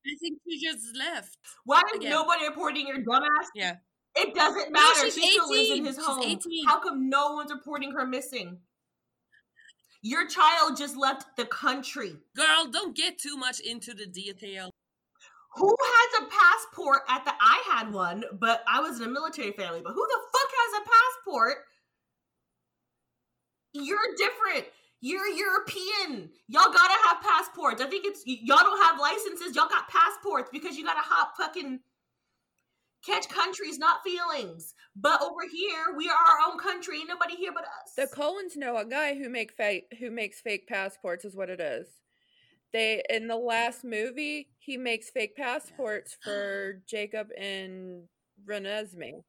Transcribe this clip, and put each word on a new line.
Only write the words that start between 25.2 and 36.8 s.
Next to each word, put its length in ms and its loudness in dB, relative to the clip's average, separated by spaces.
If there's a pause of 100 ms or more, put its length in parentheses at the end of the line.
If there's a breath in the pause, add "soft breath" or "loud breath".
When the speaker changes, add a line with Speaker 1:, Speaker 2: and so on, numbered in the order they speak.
Speaker 2:
European. 1000 -4 (160 soft breath)
Y'all 260 6
gotta 260 8 (100)
have 140 4
passports. 600 0
I 40 -2
think 200 -4
it's, 200 -6
y-, 160 -6
y'all 160 6
don't 240 6
have 180 6
licenses. 560 -2
Y'all 120 4
got 200 0
passports 640 2
because 240 -10
you 80 -10
gotta 180 -2
hop 340 2
fucking 440 -6 (1200)
catch 240 -4
countries, 500 -4
not 240 2
feelings. 720 -6 (220 soft breath)
But 260 2
over 180 -6 (120)
here, 440 -4
we 120 -4
are 80 0
our 340 6
own 80 -8
country. 400 -6